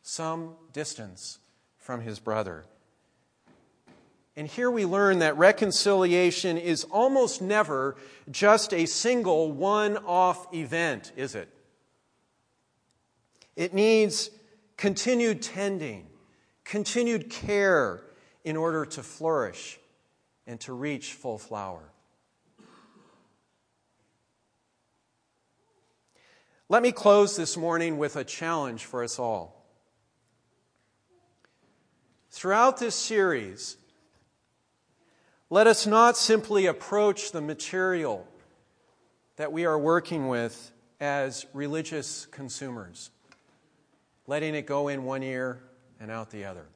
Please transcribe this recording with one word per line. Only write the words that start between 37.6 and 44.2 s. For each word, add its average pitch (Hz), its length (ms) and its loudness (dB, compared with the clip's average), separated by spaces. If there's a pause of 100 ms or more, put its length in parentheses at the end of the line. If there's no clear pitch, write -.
that 151 160 -6
we 170 140 -2
are 156 120 2
working 160 500 0
with 117 440 -4 (260)
as 143 540 -4
religious 151 760 -8
consumers, 120 840 -14 (1160)